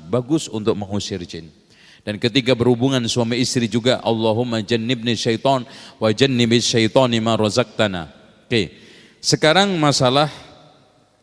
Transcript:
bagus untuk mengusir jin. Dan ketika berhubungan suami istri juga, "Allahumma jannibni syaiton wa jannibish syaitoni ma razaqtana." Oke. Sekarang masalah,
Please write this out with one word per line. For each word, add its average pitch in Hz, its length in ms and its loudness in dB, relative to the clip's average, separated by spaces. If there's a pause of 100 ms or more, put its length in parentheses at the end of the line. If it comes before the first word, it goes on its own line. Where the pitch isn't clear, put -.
(100)
bagus 127 400 -2
untuk 107 240 -2
mengusir 101 480 -6
jin. 82 260 -14 (540)
Dan 104 160 -8
ketika 120 340 2
berhubungan 123 540 2
suami 120 320 -2
istri 117 320 -2
juga, 120 320 0
"Allahumma 113 600 0
jannibni 117 520 -2
syaiton 123 520 0 (320)
wa 110 120 2
jannibish 120 640 2
syaitoni 117 500 2
ma 113 160 0
razaqtana." 101 720 -2 (360)
Oke. 104 400 -4 (420)
Sekarang 185 480 2
masalah, 143 560 2 (920)